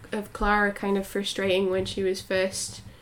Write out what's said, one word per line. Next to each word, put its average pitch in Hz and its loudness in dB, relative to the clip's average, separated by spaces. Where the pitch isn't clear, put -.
of 208 -4
Clara 208 4
kind 196 0
of 190 -2
frustrating 196 2
when 190 0
she - -4
was 190 0
first - -2